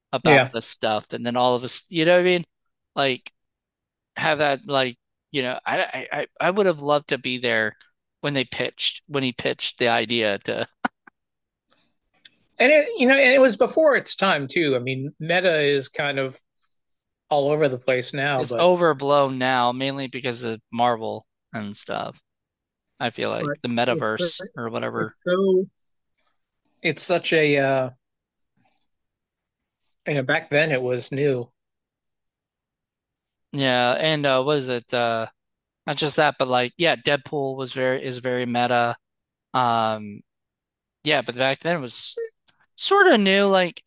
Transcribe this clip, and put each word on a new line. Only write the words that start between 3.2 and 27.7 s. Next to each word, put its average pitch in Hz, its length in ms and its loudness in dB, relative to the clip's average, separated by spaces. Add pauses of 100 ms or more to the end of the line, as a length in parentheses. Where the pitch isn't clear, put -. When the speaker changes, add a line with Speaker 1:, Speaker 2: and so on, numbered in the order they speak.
Speaker 1:
have 156 220 0
that, 139 280 -2
like, 131 300 -2 (340)
you 139 120 -2
know, 127 220 -6
I, 160 180 -2
I, - 240 -8 (140)
I, - 60 -8 (140)
I 170 100 2
would 196 160 2
have 156 140 0
loved 147 280 0
to 135 100 -2
be 127 200 -6
there 113 380 -2 (440)
when 143 140 -2
they 127 100 0
pitched, - 600 -6
when 139 160 -2
he 123 100 -2
pitched - 460 -6
the 120 100 2
idea 113 560 0
to 113 280 -4
<laughs> - 160 -4 (1700)
Speaker 2:
And 254 120 6
it, 302 160 6 (100)
you 247 100 4
know, 269 80 6
and 262 180 6
it 277 80 6
was 247 160 6
before 277 380 4
its - 200 -4
time 156 320 0
too. 147 280 0
I 120 40 -2
mean, 131 400 -6
meta 170 420 0
is 143 280 0
kind 143 300 -4
of 131 200 -6 (920)
all 143 220 2
over 151 180 2
the 127 100 -4
place 127 340 -2
now, 139 300 -2
Speaker 1:
It's - 80 -4
Speaker 2:
but 117 60 -2
Speaker 1:
overblown 143 800 4
now, 127 340 2
mainly 135 360 -6
because 123 360 -6
of 113 180 -6 (100)
Marvel 113 560 -2 (260)
and 104 220 -10
stuff. 110 440 -8 (800)
I 120 120 -4
feel 110 200 -6
like 117 200 -6
Speaker 2:
But 143 120 -8
Speaker 1:
the 123 60 -6 (200)
Speaker 2:
it's 120 180 -2
Speaker 1:
metaverse 107 340 -4
Speaker 2:
so, - 40 -12 (120)
Speaker 1:
or 117 120 -8
whatever. 113 460 -6
Speaker 2:
it's - 0 - (100)
so, 185 420 0 (1120)
it's 151 220 -4
such 170 300 -2
a, 151 240 4
uh... 135 320 0 (2250)